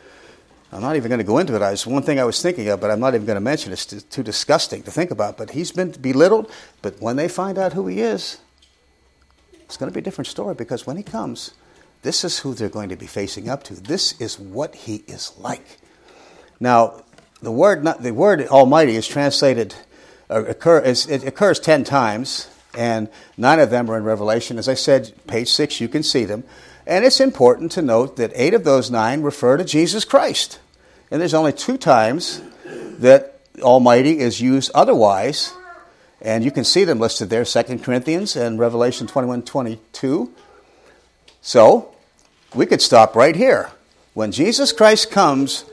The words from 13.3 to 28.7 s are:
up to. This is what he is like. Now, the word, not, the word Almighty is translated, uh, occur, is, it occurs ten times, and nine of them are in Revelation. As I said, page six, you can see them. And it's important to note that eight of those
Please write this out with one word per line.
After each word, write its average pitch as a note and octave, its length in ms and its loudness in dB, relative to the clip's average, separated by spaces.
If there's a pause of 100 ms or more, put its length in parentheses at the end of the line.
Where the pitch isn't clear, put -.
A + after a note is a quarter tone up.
up C#3 140 -8
to. G2+ 100 -18
This A2 440 -6
is A2 200 -10
what G2+ 360 -10
he G#2+ 320 -14
is - 320 -16
like. - 400 -14 (800)
Now, A#2+ 440 2 (400)
the A2+ 100 -8
word, D#3+ 320 2
not, D#3 180 -4
the A#2+ 120 -6
word D#3+ 320 0
Almighty C3+ 500 6
is A2 100 -4
translated, C3+ 680 0 (560)
uh, A2 160 -2
occur, D#3+ 340 2
is, B2+ 260 0
it C#3 160 -4
occurs D#3 380 0
ten D3 240 2
times, B2 640 -2 (260)
and A2+ 360 -4 (260)
nine C#3 240 4
of C3 80 6
them A#2+ 220 -2
are A2+ 80 -2
in G#2 60 -6
Revelation. A2 540 -2
As A2 80 -8
I C3 60 -2
said, C3 400 0 (140)
page A#2 220 -4
six, - 340 -2
you A#2 60 -6
can E3+ 140 -4
see C3 220 0
them. G#2 200 -8 (420)
And F#3 180 0
it's C4 160 2
important D#3 520 4
to F3+ 100 -4
note B2 340 0
that A2+ 180 -4
eight D3 200 2
of G3 100 2
those C3 260 2